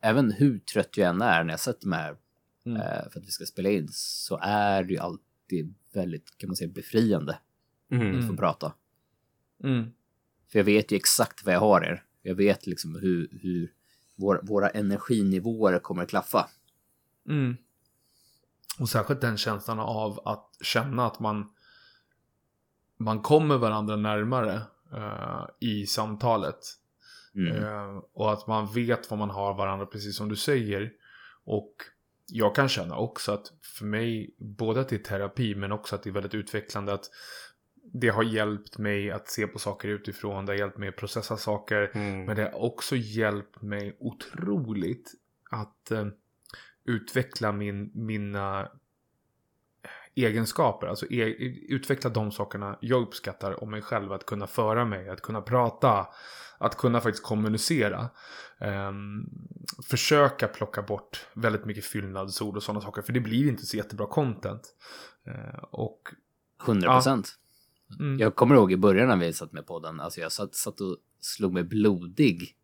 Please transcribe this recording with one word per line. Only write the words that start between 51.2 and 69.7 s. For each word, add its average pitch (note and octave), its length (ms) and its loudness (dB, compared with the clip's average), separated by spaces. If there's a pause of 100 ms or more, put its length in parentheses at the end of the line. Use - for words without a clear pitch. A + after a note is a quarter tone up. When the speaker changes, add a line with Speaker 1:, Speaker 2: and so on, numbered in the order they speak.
Speaker 2:
utveckla C3 420 0
de A2 220 0
sakerna G2+ 480 -6
jag A#2+ 220 2
uppskattar G2 600 -6
om G#2+ 80 -8
mig G#2+ 120 -8
själv, G2+ 300 -4
att F#2+ 140 -8
kunna G2+ 200 -6
föra A2+ 380 2
mig, G2 240 -4
att F#2+ 140 -10
kunna A2 180 -6
prata, A2+ 640 4 (520)
att - 200 0
kunna A#2+ 220 4
faktiskt A2 240 -2
kommunicera. G#2+ 840 0 (520)
Ehm, G2+ 720 -6 (520)
försöka C#3 640 4
plocka - 340 -4
bort - 520 -8
väldigt G#2+ 300 0
mycket G2+ 200 -6
fyllnadsord G2 720 -6
och G#2 60 -6
såna G#2 180 -4
saker, G#2 220 -8
för - 100 -6
det B2 80 2
blir A#2 280 2
inte A#2+ 180 -4
så - 100 -6
jättebra G#2 300 -6
content. A2+ 560 -2 (640)
Eh, - 320 -12 (120)
och - 380 -6 (500)
Speaker 1:
Hundra G2+ 360 4
procent. B2+ 340 4 (600)
Speaker 2:
Ja. - 60 -20 (100)
Mm. C3+ 140 -2
Speaker 1:
Jag G#2+ 180 4
kommer B2+ 180 8
ihåg G2+ 180 10
i F#2 40 4
början G2+ 320 6
när A2+ 80 6
vi E2+ 160 2
satt D#2+ 200 -10
med D#2 140 -12
podden, D#2+ 340 -10